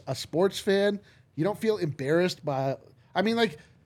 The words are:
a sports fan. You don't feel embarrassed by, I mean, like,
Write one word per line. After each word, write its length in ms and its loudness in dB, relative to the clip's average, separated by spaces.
a 80 -4
sports 440 -2
fan. 400 2
You 80 -2
don't 160 -2
feel 180 0
embarrassed 680 0
by, 320 -2
I 80 0
mean, 140 2
like, 220 0